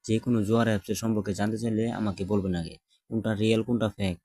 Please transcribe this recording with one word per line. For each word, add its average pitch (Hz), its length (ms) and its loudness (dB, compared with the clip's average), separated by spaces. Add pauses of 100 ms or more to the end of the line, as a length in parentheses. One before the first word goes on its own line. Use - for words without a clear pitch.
যে 113 140 2
কোনো 113 260 2
জুয়ার 113 220 4
অ্যাপসের 107 280 0
সম্পর্কে 104 400 -2
জানতে 107 240 -2
চাইলে 113 320 0
আমাকে 101 340 -2
বলবেন 95 300 0
আগে, 82 220 -4 (320)
কোনটা 110 260 -2
রিয়েল, 110 280 2
কোনটা 110 260 0
ফেক 95 360 -2